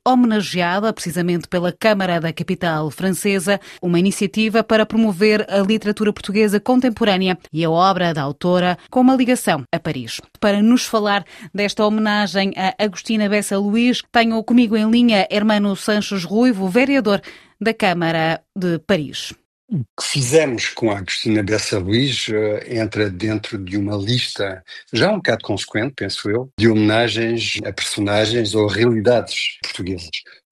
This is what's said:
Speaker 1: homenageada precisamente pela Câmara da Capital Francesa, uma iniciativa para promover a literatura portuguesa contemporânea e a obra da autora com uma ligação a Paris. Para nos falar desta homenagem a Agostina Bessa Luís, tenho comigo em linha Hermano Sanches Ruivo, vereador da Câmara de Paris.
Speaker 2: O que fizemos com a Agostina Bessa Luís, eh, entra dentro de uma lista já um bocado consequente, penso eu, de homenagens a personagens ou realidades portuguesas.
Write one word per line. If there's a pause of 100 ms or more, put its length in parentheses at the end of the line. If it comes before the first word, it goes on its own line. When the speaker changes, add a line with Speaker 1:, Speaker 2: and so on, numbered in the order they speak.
Speaker 1:
homenageada
precisamente
pela
Câmara
da
Capital
Francesa, (240)
uma
iniciativa
para
promover
a
literatura
portuguesa
contemporânea (160)
e
a
obra
da
autora (120)
com
uma
ligação
a
Paris. (220)
Para
nos
falar (280)
desta
homenagem
a
Agostina
Bessa
Luís, (100)
tenho
comigo
em
linha
Hermano
Sanches
Ruivo,
vereador (400)
da
Câmara (120)
de
Paris. (340)
Speaker 2:
O (200)
que
fizemos
com
a
Agostina
Bessa
Luís,
eh,
entra
dentro
de
uma
lista (300)
já
um
bocado
consequente,
penso
eu,
de
homenagens
a
personagens
ou
realidades
portuguesas. (400)